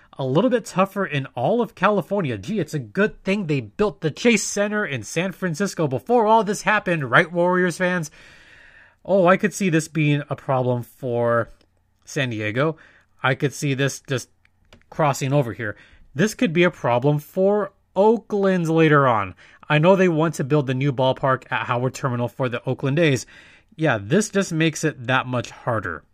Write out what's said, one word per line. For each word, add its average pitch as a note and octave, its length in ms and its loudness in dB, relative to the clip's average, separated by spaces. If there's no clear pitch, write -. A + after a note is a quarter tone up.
a C3+ 80 -6
little E3+ 240 2
bit A#3 160 0
tougher F#3+ 400 -2
in C#3 300 -6
all F3 260 0
of - 140 -6
California. G3 600 -2
Gee, E3 220 -6
it's D3+ 140 -6
a D3+ 60 -6
good F#3+ 440 -4
thing G3 220 -4
they D3 140 -2
built F#3 420 -4
the D#3 80 -2
Chase A3+ 340 0
Center G#3 420 -2
in C3 180 -8
San F3 280 -4
Francisco F3+ 540 -4
before G#3 400 0
all A3 180 4
this G3 200 -4
happened, F3 480 -2
right, D#3 200 4
Warriors F3+ 460 0
fans? F3+ 320 -2
Oh, F3+ 220 4
I F#3+ 100 6
could F#3+ 160 -2
see G3 160 -2
this D#3 180 0
being D3 420 0
a C#3 60 -4
problem B2 460 -2
for A#2 680 -2
San C3 280 -4
Diego. A2+ 460 -2
I C3 140 0
could C#3+ 180 -2
see C#3+ 200 -4
this C3 260 -2
just - 300 -6
crossing C#3 440 -2
over B2+ 200 2
here. G#2 220 -8
This F#3+ 180 2
could A3 180 0
be F3 120 4
a F3 80 4
problem C#3 480 0
for G3 540 -2
Oakland G3 760 2
later D3+ 380 6
on. G2+ 280 0
I D3+ 80 2
know F3 180 6
they F#3 140 4
want D#3+ 260 0
to E3 80 -4
build C#3+ 220 2
the C3 80 -2
new C#3 180 0
ballpark C3 600 0
at A2+ 160 -4
Howard B2+ 260 -2
Terminal A#2+ 340 -4
for B2+ 220 -4
the A#2+ 180 -6
Oakland C3 300 -2
A's. C#3+ 280 2
Yeah, C#3+ 260 0
this E3 280 0
just G3 220 -2
makes D#3+ 320 0
it C3 240 -4
that B2+ 200 0
much B2 240 -4
harder. F#2+ 520 -6